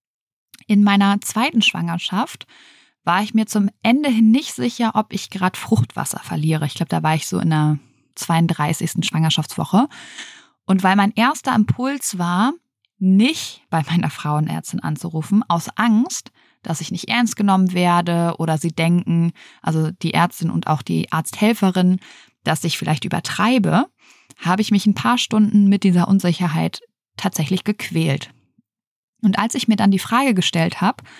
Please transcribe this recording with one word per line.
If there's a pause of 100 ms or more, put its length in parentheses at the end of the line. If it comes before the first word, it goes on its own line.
(680)
In
meiner
zweiten
Schwangerschaft (560)
war
ich
mir
zum (120)
Ende
hin
nicht
sicher,
ob
ich
grad
Fruchtwasser
verliere.
Ich
glaub,
da
war
ich
so
in
der (360)
zweiunddreißigsten
Schwangerschaftswoche. (800)
Und
weil
mein
erster
Impuls
war, (460)
nicht
bei
meiner
Frauenärztin
anzurufen,
aus
Angst, (300)
dass
ich
nicht
ernst
genommen
werde
oder
sie
denken, (300)
also
die
Ärztin
und
auch
die
Arzthelferin, (440)
dass
ich
vielleicht
übertreibe, (520)
habe
ich
mich
ein
paar
Stunden
mit
dieser
Unsicherheit (340)
tatsächlich
gequält. (880)
Und
als
ich
mir
dann
die
Frage
gestellt
habe, (160)